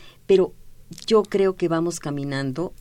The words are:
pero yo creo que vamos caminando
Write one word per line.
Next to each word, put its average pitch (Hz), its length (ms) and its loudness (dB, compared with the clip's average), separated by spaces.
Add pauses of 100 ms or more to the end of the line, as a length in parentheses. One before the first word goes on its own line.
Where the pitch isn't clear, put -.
(260)
pero 185 280 4 (520)
yo 214 160 4
creo 190 340 0
que 175 120 -2
vamos 165 320 -2
caminando 139 800 -6